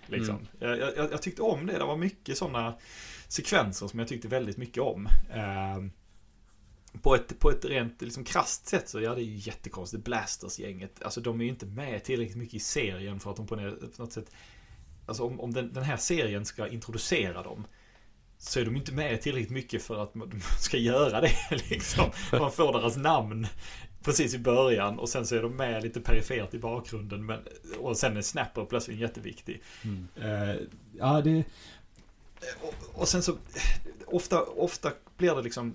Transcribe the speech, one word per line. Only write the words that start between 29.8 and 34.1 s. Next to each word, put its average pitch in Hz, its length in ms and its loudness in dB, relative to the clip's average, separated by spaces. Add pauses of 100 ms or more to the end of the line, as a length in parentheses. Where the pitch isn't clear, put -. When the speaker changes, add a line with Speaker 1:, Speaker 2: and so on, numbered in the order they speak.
Speaker 2:
Mm. 95 320 -6
Speaker 1:
Eh, 104 400 -2 (420)
ja, 147 220 4
det... 156 240 4 (1200)
Och, 160 120 -8 (260)
och 175 80 2
sen 180 140 2
så, 175 140 0 (720)
ofta, 175 360 2